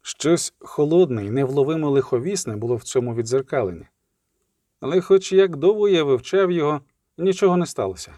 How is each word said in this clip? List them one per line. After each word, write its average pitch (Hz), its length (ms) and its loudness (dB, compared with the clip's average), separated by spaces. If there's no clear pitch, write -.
Щось - 580 -2
холодне 147 640 0
й 101 40 -8
невловимо 143 600 0
лиховісне 139 680 -2
було 117 200 -4
в 113 80 -8
цьому 120 320 -2
віддзеркаленні. 113 680 -4
Але 170 220 0
хоч 190 320 2
як 190 220 4
довго 208 340 2
я 165 140 4
вивчав 160 480 2
його, 151 300 0
нічого 185 400 2
не 175 80 0
сталося. 95 520 -8